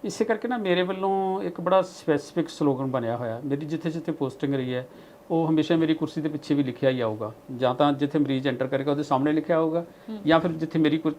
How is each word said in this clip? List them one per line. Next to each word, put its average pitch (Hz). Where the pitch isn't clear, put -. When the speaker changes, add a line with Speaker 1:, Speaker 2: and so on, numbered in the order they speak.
Speaker 1:
ਇਸੇ 214
ਕਰਕੇ 226
ਨਾ 247
ਮੇਰੇ 185
ਵੱਲੋਂ 190
ਇੱਕ 180
ਬੜਾ 180
ਸਪੈਸੀਫਿਕ 156
ਸਲੋਗਨ 135
ਬਣਿਆ 117
ਹੋਇਆ। 117
ਮੇਰੀ 143
ਜਿੱਥੇ 160
ਜਿੱਥੇ 160
ਪੋਸਟਿੰਗ 139
ਰਹੀ 127
ਹੈ, 127
ਉਹ 165
ਹਮੇਸ਼ਾ 160
ਮੇਰੀ 160
ਕੁਰਸੀ 160
ਦੇ 151
ਪਿੱਛੇ 147
ਵੀ 143
ਲਿਖਿਆ 131
ਹੀ 127
ਆਊਗਾ, 110
ਜਾਂ 123
ਤਾਂ 147
ਜਿੱਥੇ 143
ਮਰੀਜ਼ 135
ਐਂਟਰ 127
ਕਰੇਗਾ 139
ਉਹਦੇ 143
ਸਾਹਮਣੇ 143
ਲਿਖਿਆ 156
ਹੋਊਗਾ, 165
Speaker 2:
ਹੂੰ। 220
Speaker 1:
ਜਾਂ 160
ਫਿਰ 170
ਜਿੱਥੇ 160
ਮੇਰੀ 156
ਕੁਰ-, 156